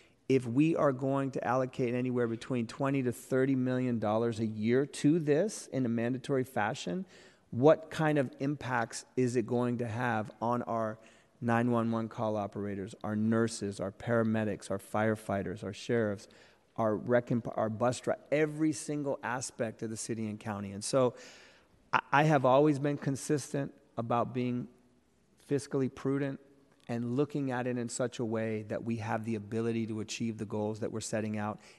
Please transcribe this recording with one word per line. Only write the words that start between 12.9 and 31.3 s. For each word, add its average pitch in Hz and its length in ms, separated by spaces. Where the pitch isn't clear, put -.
our 107 140
nurses, 110 640
our 98 100
paramedics, 110 800
our 98 80
firefighters, 104 880
our 98 80
sheriffs, 107 560
our 110 180
rec 120 380
and, 117 100
our 113 120
bus 117 300
dri-, - 160
every 156 420
single 147 520
aspect 117 580
of 113 80
the 110 60
city 113 320
and 104 100
county? 101 320
And 101 140
so 127 300
I, - 60
I 143 100
have 151 220
always 139 340
been 143 200
consistent 139 760
about 117 340
being 123 360
fiscally 135 420
prudent 139 460
and 120 280
looking 143 360
at 123 160
it 123 100
in 120 100
such 123 300
a 127 60
way 110 380
that 107 200
we 117 140
have 110 280
the 113 120
ability 113 500
to 110 140
achieve 110 380
the 113 60
goals 107 360
that - 100
we're 110 100
setting 107 380